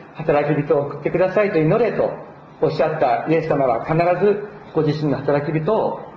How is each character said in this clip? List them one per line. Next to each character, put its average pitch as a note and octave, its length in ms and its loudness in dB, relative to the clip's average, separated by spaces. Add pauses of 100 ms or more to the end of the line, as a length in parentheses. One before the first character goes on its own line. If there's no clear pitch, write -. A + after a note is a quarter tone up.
(140)
「働 D3+ 400 0
き C#3+ 80 2
人 D#3 140 2
を C#3 120 2
送 - 120 -10
っ - 20 -8
て D#3+ 80 -2
く F3 60 0
だ F#3 160 2
さ G#3+ 100 2
い」 G3 100 0
と E3 60 2
祈 E3+ 260 2
れ G#3 120 0
と A2+ 160 0 (480)
お D#3 60 2
っ - 40 0
し E3+ 140 0
ゃ D3+ 140 -2
っ - 20 -6
た A#2+ 300 2
イ D#3+ 40 4
エ E3 60 2
ス - 80 -2
様 C#3 160 2
は、 A#2 220 0
必 D#3 100 0 (260)
ず G#3 240 2 (280)
ご D#3 80 2
自 D3 200 0
身 D3+ 80 0
の B2 60 0
働 C#3+ 340 -2
き D#3 80 -2
人 E3+ 160 0
を A2 260 -2 (160)